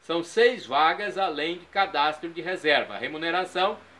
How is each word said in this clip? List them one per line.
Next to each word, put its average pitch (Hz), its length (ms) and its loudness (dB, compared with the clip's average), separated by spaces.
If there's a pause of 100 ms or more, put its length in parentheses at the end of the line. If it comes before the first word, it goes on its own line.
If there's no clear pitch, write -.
São 165 240 -2
seis 233 420 2
vagas, 175 500 2
além 170 420 -2
de 170 80 -20
cadastro 156 640 0
de 165 100 -10
reserva. 151 560 0
A - 20 -8
remuneração 170 800 -2 (220)